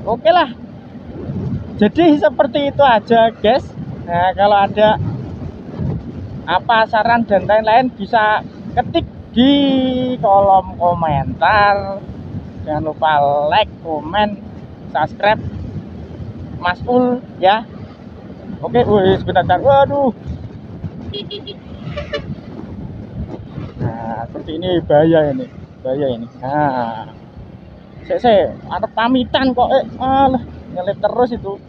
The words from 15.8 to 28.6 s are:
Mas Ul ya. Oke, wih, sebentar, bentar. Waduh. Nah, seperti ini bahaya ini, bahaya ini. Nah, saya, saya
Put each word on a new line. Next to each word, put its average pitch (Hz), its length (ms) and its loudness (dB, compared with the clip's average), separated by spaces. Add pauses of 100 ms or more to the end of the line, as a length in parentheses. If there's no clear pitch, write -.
Mas 180 240 -4
Ul 247 400 2 (160)
ya. 208 240 4 (960)
Oke, 127 240 2
wih, 190 320 4
sebentar, 180 240 2
bentar. 175 240 2
Waduh. 277 480 4 (3750)
Nah, 113 480 -6
seperti - 220 -12 (100)
ini 175 240 0
bahaya 156 480 4
ini, 127 160 -6 (320)
bahaya 135 320 -2
ini. 117 160 -8 (160)
Nah, 127 640 -2 (960)
saya, 185 160 -2
saya 214 240 6 (240)